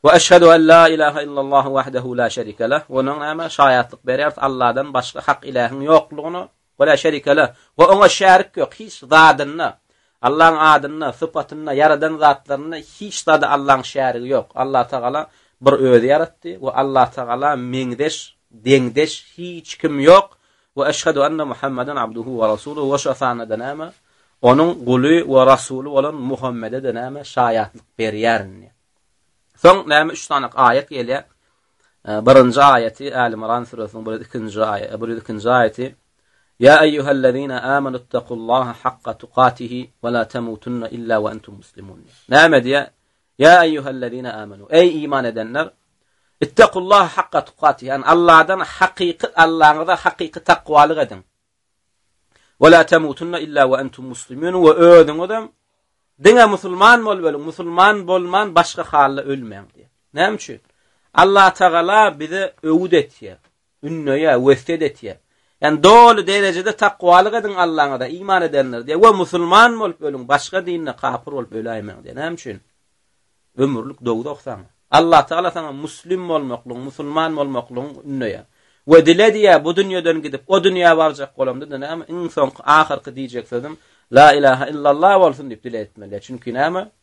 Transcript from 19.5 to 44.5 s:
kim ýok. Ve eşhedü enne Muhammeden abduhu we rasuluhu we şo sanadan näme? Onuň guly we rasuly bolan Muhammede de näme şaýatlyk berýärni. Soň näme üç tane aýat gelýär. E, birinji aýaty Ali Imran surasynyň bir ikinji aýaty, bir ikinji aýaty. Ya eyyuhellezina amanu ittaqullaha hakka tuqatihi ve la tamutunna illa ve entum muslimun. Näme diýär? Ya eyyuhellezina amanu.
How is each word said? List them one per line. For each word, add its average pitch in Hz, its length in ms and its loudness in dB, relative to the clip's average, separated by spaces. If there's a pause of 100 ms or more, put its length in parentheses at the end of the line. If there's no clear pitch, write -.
kim 147 220 -4
ýok. 185 280 6 (480)
Ve 139 120 -2
eşhedü 160 320 -2
enne 151 240 -2
Muhammeden 135 520 -8
abduhu 117 340 -8
we 113 180 -2
rasuluhu 139 420 -6
we 139 80 -2
şo 135 160 -4
sanadan 117 440 -6
näme? 147 340 -12 (500)
Onuň 139 420 2
guly 127 340 2
we 131 280 2
rasuly 131 440 0
bolan 143 240 -2
Muhammede 127 720 -10
de 120 100 -6
näme 131 260 -12
şaýatlyk 113 680 -4 (120)
berýärni. 107 760 -6 (840)
Soň 185 260 4
näme 151 240 0
üç - 160 -14
tane 139 180 -4
aýat 131 460 0
gelýär. 127 320 -8 (840)
E, 107 40 -8 (140)
birinji 127 340 6
aýaty 131 440 2 (180)
Ali 113 120 -2
Imran 113 300 -6
surasynyň 113 420 -14
bir 110 200 -10
ikinji 110 340 -12 (120)
aýaty, 104 280 -10
bir 113 160 -10
ikinji 110 320 -8 (100)
aýaty. 123 360 -4 (640)
Ya 135 160 8 (100)
eyyuhellezina 139 720 -2 (200)
amanu 131 200 -6
ittaqullaha 120 760 -6 (100)
hakka 127 360 -8
tuqatihi 123 720 -4 (140)
ve 120 80 -4
la 113 160 -4
tamutunna 117 600 -12
illa 113 360 -4
ve 107 60 -6
entum 107 240 -18
muslimun. 98 440 -20 (300)
Näme 147 360 4
diýär? 135 220 -2 (520)
Ya 170 260 6
eyyuhellezina 127 680 -6 (120)
amanu. 101 280 -20